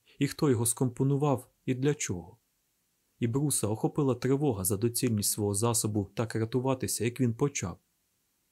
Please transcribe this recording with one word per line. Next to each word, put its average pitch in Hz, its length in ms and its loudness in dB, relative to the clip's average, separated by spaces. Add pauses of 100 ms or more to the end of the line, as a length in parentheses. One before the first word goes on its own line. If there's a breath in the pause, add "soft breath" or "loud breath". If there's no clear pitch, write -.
(200 soft breath)
І 139 80 2
хто 151 220 0
його 117 160 2
скомпонував, 135 840 0 (140)
і 131 80 0
для 135 200 2
чого? 92 440 -8 (840)
І 123 80 0
Бруса 135 400 0
охопила 135 480 0
тривога 131 480 0
за 95 140 0
доцільність 117 540 0
свого 104 220 0
засобу 107 600 0
так 113 220 -2
рятуватися, 117 720 0
як 120 140 -2
він 120 140 2
почав. 113 440 -4 (760)